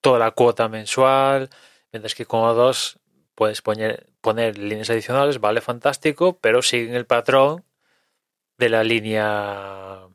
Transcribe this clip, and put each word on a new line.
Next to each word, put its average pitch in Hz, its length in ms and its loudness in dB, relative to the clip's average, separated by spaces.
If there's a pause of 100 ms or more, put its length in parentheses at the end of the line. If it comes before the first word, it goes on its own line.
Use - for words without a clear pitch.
toda 127 180 4
la 113 120 2
cuota 117 360 2
mensual, 131 800 0 (420)
mientras 110 240 -10
que 117 100 -10
con 113 160 0
O 117 120 4
dos 123 460 0 (360)
puedes 107 260 -2
poner, 110 460 -4 (120)
poner 110 380 -2
líneas 107 320 -8
adicionales, 127 500 0
vale, 110 220 0
fantástico, 143 800 -2
pero 123 220 2
siguen 120 320 -2
el 123 120 -4
patrón 135 580 2 (920)
de 120 100 0
la 113 160 2
línea 101 1300 -4